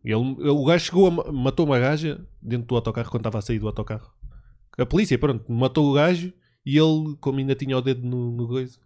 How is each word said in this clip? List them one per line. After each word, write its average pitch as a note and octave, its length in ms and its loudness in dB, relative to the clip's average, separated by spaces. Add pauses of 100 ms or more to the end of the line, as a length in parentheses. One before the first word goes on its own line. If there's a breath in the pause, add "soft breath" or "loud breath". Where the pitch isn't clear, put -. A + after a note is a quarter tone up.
Ele, G#2+ 120 -2
o C#3 480 0
gajo E3 220 2
chegou F#3 200 6
a F3 40 4
ma-, E3+ 220 -4
matou C3+ 340 0
uma C3+ 120 2
gaja D3+ 480 -2 (160)
dentro A#2+ 240 -6
do B2 80 -2
autocarro, A#2 360 -2
quando A#2 100 -2
estava A2 180 -4
a G2+ 40 -4
sair A2+ 180 -2
do G#2+ 80 -4
autocarro. G#2+ 420 -8 (680 soft breath)
A C3 100 0
polícia, F3+ 300 2
pronto, A#2+ 360 -2
matou C3 360 2
o C#3 60 4
gajo F3 380 2 (320)
E C#3 140 0
ele, D#3 420 2
como C3+ 180 -2
ainda C3+ 160 0
tinha C3+ 220 -2
o B2+ 40 2
dedo B2+ 260 -2
no, B2 300 -2
no A#2+ 120 -2
coiso, B2+ 380 -6